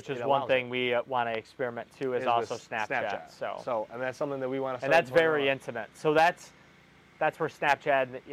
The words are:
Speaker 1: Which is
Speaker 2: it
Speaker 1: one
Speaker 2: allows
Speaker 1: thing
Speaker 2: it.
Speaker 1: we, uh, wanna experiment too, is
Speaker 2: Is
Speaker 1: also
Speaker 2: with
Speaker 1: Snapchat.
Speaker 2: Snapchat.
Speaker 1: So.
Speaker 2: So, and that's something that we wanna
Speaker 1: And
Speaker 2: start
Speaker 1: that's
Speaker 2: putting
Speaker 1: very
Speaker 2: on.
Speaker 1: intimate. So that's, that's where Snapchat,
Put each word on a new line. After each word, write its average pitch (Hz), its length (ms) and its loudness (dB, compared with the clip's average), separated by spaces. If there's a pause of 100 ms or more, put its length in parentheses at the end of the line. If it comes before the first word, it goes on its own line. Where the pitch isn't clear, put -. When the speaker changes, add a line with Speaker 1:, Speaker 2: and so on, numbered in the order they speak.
Speaker 1:
Which - 20 -8
is 120 120 -6
Speaker 2:
it 120 60 -2
Speaker 1:
one 139 140 4
Speaker 2:
allows 123 80 -6
Speaker 1:
thing 127 180 2
Speaker 2:
it. - 20 -10
Speaker 1:
we, 123 240 -2
uh, 120 120 0
wanna 120 260 -2
experiment 117 560 -8 (100)
too, 131 160 -4
is 120 100 -2
Speaker 2:
Is 127 40 -2
Speaker 1:
also 117 280 0
Speaker 2:
with - 140 -12
Speaker 1:
Snapchat. 110 180 -4 (220)
Speaker 2:
Snapchat. - 220 -8
Speaker 1:
So. 101 320 -8
Speaker 2:
So, 113 280 -4
and 120 100 -10
that's 127 160 -4
something 143 240 -4
that 127 80 -4
we 135 100 -4
wanna 135 160 -4
Speaker 1:
And 120 60 -12
Speaker 2:
start 139 100 -2
Speaker 1:
that's 160 180 6
Speaker 2:
putting 165 140 6
Speaker 1:
very 156 200 2
Speaker 2:
on. 135 100 2
Speaker 1:
intimate. 117 420 -8
So 156 180 0
that's, 165 380 4 (680)
that's 156 200 -2
where 160 100 0
Snapchat, 135 720 0 (120)